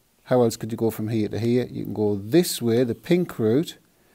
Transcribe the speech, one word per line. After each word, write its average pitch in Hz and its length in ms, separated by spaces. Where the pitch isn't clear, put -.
how 127 180
else 113 120
could 113 160
you 113 60
go 113 140
from 110 180
here 110 180
to 101 120
here? 120 300
You 117 140
can 110 100
go 104 220
this 120 460
way, 117 220
the 113 120
pink 175 440
route, 120 380